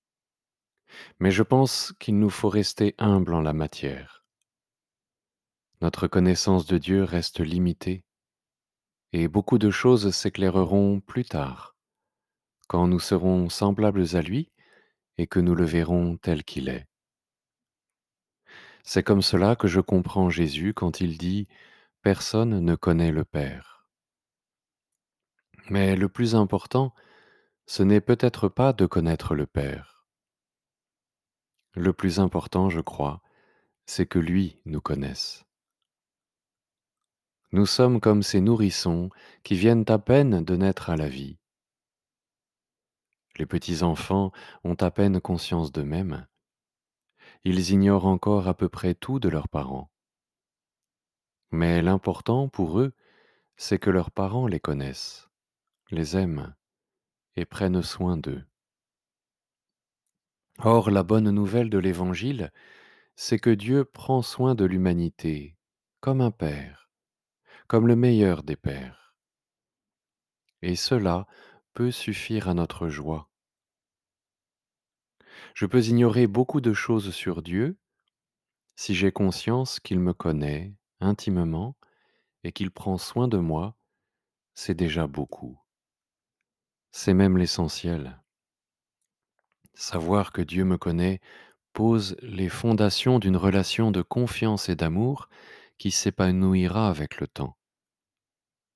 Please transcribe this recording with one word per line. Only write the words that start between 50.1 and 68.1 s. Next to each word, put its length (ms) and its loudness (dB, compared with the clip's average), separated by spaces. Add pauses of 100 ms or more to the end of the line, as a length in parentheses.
Mais 320 2
l'important 640 0
pour 320 -2
eux, 140 -2 (640)
c'est 220 -4
que 120 0
leurs 200 2
parents 360 -4
les 140 -2
connaissent, 680 -8 (600)
les 260 -4
aiment 380 -4 (840)
et 80 -6
prennent 380 -2
soin 340 -4
d'eux. 280 -8 (2250)
Or, 320 4
la 120 4
bonne 280 4
nouvelle 400 0
de 80 0
l'Évangile, 720 -4 (640)
c'est 240 -2
que 120 2
Dieu 340 2
prend 380 -2
soin 320 0
de 100 2
l'humanité 920 -2 (440)
comme 220 0
un 80 2
père, 600 -8 (800)
comme 180 4
le 80 6
meilleur 480 4